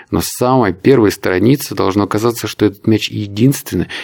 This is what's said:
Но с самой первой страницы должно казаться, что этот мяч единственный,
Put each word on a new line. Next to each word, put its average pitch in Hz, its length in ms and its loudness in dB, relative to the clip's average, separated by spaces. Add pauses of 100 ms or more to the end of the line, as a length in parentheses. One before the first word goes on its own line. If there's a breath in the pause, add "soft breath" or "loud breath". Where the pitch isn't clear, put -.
(100)
Но 90 100 0
с - 80 -6
самой 123 440 0
первой 117 380 4
страницы 98 640 0
должно 98 320 0
казаться, 113 400 -2
что - 200 0
этот 101 200 -6
мяч 110 240 0
единственный, 104 800 -2 (160 loud breath)